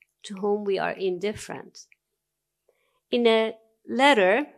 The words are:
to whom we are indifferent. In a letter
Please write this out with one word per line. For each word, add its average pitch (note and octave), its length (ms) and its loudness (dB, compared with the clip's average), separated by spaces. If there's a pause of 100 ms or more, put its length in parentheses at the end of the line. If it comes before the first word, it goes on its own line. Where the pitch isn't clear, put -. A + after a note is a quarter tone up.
(240)
to G#3 100 -14
whom G#3 300 -2
we F#3+ 160 -2
are E3+ 100 -2
indifferent. - 960 -8 (1300)
In A#3+ 160 2
a A3 260 2 (340)
letter A#3+ 680 4